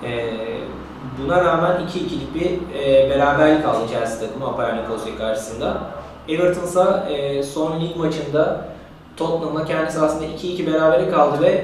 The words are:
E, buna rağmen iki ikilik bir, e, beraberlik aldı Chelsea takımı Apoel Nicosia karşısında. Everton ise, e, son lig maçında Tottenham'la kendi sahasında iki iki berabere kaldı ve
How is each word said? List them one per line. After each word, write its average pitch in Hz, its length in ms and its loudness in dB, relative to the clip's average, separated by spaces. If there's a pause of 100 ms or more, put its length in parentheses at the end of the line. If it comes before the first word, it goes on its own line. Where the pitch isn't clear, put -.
E, 117 220 -4 (960)
buna 175 220 2
rağmen 170 420 2
iki 180 120 -4
ikilik 147 360 -6
bir, 170 440 -2
e, 135 300 6
beraberlik 143 560 4
aldı 113 260 0
Chelsea 113 360 -4
takımı 123 200 -6
Apoel 117 260 -2
Nicosia 113 440 -6
karşısında. 110 600 -4 (520)
Everton 180 340 2
ise, 180 500 2
e, 139 300 -2
son 160 380 -2
lig 165 140 -4
maçında 151 720 0 (520)
Tottenham'la 160 480 -2
kendi 160 260 -2
sahasında 156 340 0
iki 175 280 -6
iki 170 140 -2
berabere 160 420 4
kaldı 147 320 4
ve 180 80 6 (140)